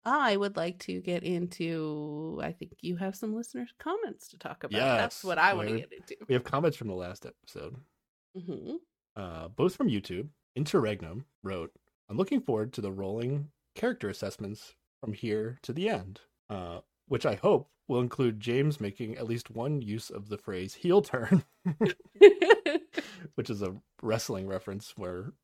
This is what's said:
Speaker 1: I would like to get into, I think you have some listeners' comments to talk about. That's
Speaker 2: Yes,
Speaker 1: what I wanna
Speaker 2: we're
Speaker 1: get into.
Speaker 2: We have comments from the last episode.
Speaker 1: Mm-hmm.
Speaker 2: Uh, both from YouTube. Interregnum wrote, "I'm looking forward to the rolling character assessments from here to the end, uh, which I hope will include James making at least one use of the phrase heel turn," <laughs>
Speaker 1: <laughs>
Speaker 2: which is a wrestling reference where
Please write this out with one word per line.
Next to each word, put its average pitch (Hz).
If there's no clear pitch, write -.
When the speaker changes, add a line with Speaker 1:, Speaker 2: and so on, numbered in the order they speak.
Speaker 1:
I 247
would 202
like 175
to 180
get 175
into, 160
I 156
think -
you 175
have 190
some 214
listeners' 240
comments 381
to -
talk -
about. -
That's 135
Speaker 2:
Yes, -
Speaker 1:
what 175
I 185
wanna 110
Speaker 2:
we're 113
Speaker 1:
get -
into. -
Speaker 2:
We 131
have 123
comments 147
from 113
the 98
last 90
episode. -
Speaker 1:
Mm-hmm. 180
Speaker 2:
Uh, 85
both 127
from 254
YouTube. 113
Interregnum 110
wrote, 90
"I'm 107
looking 196
forward 117
to 113
the 98
rolling 117
character 226
assessments -
from 110
here 110
to -
the 175
end, 98
uh, 90
which 127
I 113
hope 180
will 123
include 120
James 135
making 107
at 123
least 117
one 127
use 110
of 104
the 107
phrase 95
heel 180
turn," 139
<laughs> 170
Speaker 1:
<laughs> 339
Speaker 2:
which -
is 101
a 95
wrestling 107
reference 95
where 92